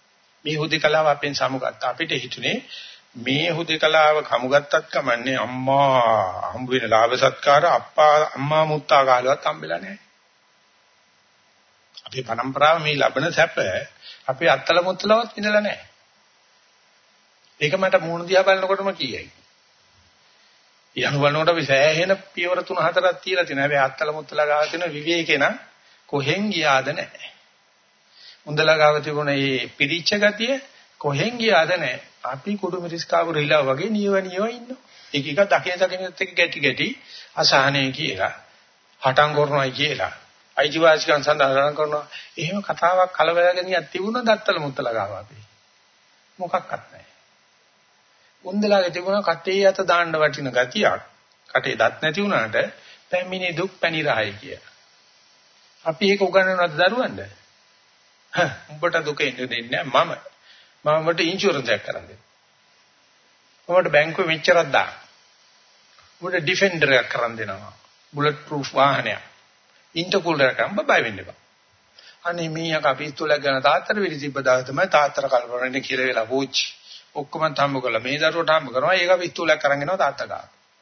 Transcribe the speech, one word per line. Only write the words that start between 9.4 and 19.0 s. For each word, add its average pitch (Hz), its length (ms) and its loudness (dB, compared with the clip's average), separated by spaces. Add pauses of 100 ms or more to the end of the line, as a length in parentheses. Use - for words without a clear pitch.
හම්බෙලා 156 340 -4
නැහැ. - 200 -14 (2000)
අපේ 127 220 -10
පරම්පරාව 135 560 2
මේ 151 160 -2
ලබන 135 380 0
සැප 160 220 2 (680)
අපේ 143 260 0
අත්තල 151 320 2
මුත්තලවත් 202 500 0
විඳලා 208 300 0
නැහැ. - 240 -6 (1700)
ඒක 151 140 -2
මට 185 280 2
මූණ 170 260 -6
දිහා 185 160 4
බලනකොටම 190 500 2
කියයි. 139 340 -10 (1700)